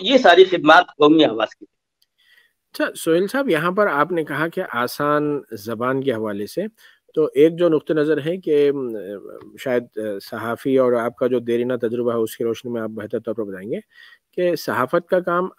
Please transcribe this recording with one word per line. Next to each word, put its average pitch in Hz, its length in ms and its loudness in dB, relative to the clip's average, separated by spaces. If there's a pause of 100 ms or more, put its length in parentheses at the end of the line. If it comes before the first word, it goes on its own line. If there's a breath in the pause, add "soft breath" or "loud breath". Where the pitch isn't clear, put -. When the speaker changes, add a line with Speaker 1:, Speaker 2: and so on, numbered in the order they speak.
Speaker 1:
ये 247 140 4
सारी 185 280 8
खिदमात 170 420 4 (120)
कौमी 151 240 6
आवाज 110 300 -2
की - 120 -20
थी। - 120 -20 (960)
Speaker 2:
अच्छा, 302 240 -4
सोहेल 170 320 0
साहब, 277 220 -2
यहाँ 170 240 0
पर 208 140 2
आपने 156 360 0
कहा 147 240 -4
कि 170 140 -6
आसान 147 840 -2 (100)
जबान 117 500 -4
के 135 80 -2
हवाले 107 360 -4
से, 185 200 -6 (480 soft breath)
तो 156 220 0
एक 165 180 6
जो 170 140 2
नुक्ते 156 240 0
नज़र 151 260 0
है 160 180 -4
कि, 147 380 2
म, 104 840 -10
शायद, 123 240 -2
अ, 120 140 -20
सहाफ़ी 110 800 -4
और 123 180 4
आपका 120 320 -2
जो 123 120 0
देरीना 120 380 -2
तजुर्बा 120 360 -2
है 117 60 -2
उसकी 113 240 -4
रोशनी 117 280 -6
में 117 100 -6
आप 110 80 -6
बेहतर 110 300 -8
तौर 110 140 -8
पर 110 100 -6
बताएंगे 101 360 -10 (560 soft breath)
कि 175 220 -2
सहाफ़त 131 520 -4
का 185 100 2
काम 180 400 -2